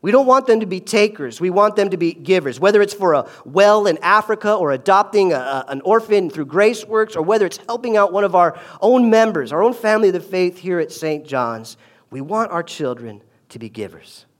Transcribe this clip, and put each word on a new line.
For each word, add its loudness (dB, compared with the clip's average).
We -4
don't 4
want 4
them 4
to -4
be -8
takers. -2
We -2
want 2
them 0
to -4
be -2
givers, -2
whether 4
it's -2
for 0
a 0
well 4
in 0
Africa 0
or 0
adopting 2
a, 0
a, -6
an -8
orphan 0
through -8
Graceworks, 0
or -4
whether 0
it's -10
helping -4
out 2
one 0
of -2
our 2
own 4
members, 2
our 0
own 2
family 2
of 0
the -4
faith -4
here -6
at -6
Saint -6
John's. -6
We -14
want -6
our -6
children -10
to -18
be -14
givers. -16